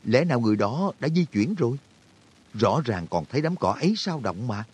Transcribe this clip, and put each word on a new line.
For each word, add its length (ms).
Lẽ 200
nào 140
người 160
đó 440
đã 100
di 160
chuyển 300
rồi? 220
Rõ 320
ràng 240
còn 160
thấy 160
đám 140
cỏ 240
ấy 180
sao 260
động 240
mà. 160